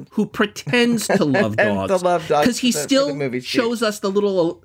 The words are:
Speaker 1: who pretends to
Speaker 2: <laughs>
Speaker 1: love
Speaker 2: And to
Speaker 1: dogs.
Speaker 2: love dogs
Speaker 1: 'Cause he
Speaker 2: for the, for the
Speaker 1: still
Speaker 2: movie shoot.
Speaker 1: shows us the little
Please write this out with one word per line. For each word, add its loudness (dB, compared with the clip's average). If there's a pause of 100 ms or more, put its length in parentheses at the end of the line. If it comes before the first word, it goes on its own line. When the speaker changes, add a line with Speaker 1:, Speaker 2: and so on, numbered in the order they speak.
(120)
Speaker 1:
who 0
pretends -2
to 2
Speaker 2:
<laughs> -
Speaker 1:
love 2
Speaker 2:
And 2
to -2
Speaker 1:
dogs. 0
Speaker 2:
love 0
dogs 4
Speaker 1:
'Cause 0
he 0
Speaker 2:
for -2
the, -2
for -
the -6
Speaker 1:
still 2
Speaker 2:
movie -4
shoot. -4
Speaker 1:
shows -2
us -2
the -2
little 0